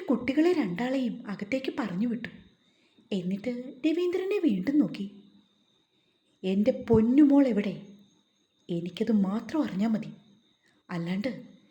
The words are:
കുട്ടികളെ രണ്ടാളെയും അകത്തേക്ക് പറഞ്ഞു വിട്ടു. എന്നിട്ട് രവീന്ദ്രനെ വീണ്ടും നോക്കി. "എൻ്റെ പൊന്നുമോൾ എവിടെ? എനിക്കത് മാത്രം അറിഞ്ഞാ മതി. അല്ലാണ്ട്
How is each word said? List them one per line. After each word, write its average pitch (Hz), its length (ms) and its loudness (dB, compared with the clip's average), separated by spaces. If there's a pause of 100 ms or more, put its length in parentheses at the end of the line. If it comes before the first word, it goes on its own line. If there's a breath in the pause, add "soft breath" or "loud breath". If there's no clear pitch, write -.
കുട്ടികളെ 294 520 2
രണ്ടാളെയും 240 600 -2 (120)
അകത്തേക്ക് 208 480 -6
പറഞ്ഞു 208 340 -2
വിട്ടു. - 220 -6 (840 soft breath)
എന്നിട്ട് 196 380 -4 (280)
രവീന്ദ്രനെ 359 600 0
വീണ്ടും 247 380 0
നോക്കി. 208 260 0 (1400)
"എൻ്റെ 196 300 2 (100)
പൊന്നുമോൾ 269 640 6
എവിടെ? 202 280 0 (960)
എനിക്കത് 180 500 -4
മാത്രം 202 440 -2
അറിഞ്ഞാ 208 260 -2
മതി. 196 220 -4 (760)
അല്ലാണ്ട് 180 420 -4 (400 soft breath)